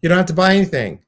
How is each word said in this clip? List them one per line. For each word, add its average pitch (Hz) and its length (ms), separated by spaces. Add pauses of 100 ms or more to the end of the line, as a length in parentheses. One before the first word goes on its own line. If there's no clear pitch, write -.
You 170 60
don't 175 100
have 185 80
to 170 80
buy 185 200
anything. 139 520